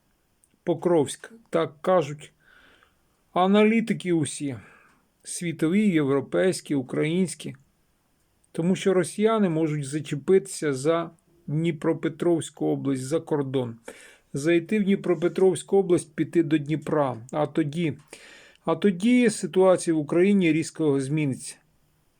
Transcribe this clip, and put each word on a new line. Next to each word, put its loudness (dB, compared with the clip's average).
Покровськ, -2
так -2
кажуть -2
аналітики: 2
усі, -4
світові, -2
європейські, 0
українські. -4
Тому 0
що 2
росіяни 2
можуть -2
зачепитися -2
за -2
Дніпропетровську -2
область, -2
за -4
кордон, -4
зайти 0
в 0
Дніпропетровську 0
область, 0
піти 0
до 0
Дніпра. -2
А -2
тоді, -2
а 0
тоді 2
ситуація 2
в 0
Україні 4
різко 0
зміниться. -4